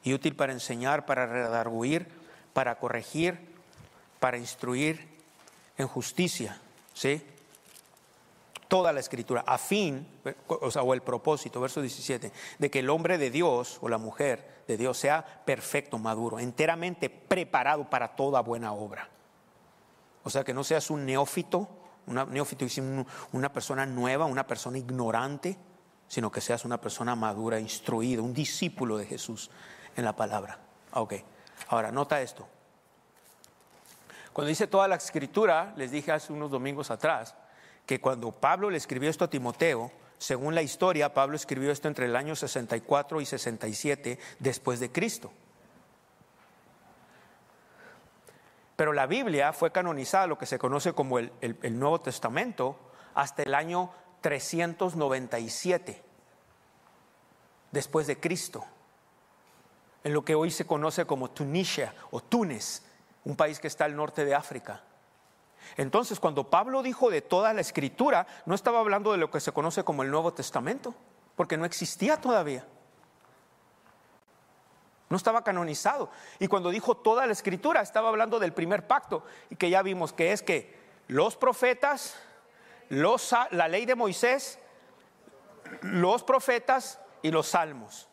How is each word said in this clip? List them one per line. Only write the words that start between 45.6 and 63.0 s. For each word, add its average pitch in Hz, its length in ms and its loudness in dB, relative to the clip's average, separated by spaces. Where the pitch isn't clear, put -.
Pero 151 180 4
la 139 100 4
Biblia 156 480 2
fue 165 180 2
canonizada, 180 560 0
lo 156 120 -2
que - 80 -8
se 131 120 -2
conoce 139 360 0
como 131 240 2
el, 117 120 -2
el, 117 180 -4
el 117 180 -4
Nuevo 151 220 2
Testamento, 139 800 -2
hasta 143 280 -2
el 139 120 0
año 175 380 0
trescientos 165 760 -2
noventa 131 420 0
y 113 120 -6
siete 175 520 -2
después 147 360 -2
de 139 120 -2
Cristo, 165 460 -4
en 147 100 0
lo 147 100 2
que 160 100 2
hoy 160 160 4
se 165 160 -4
conoce 156 380 0
como 127 260 -2
Tunisia 147 640 -2
o 120 100 -6
Túnez, 180 600 -2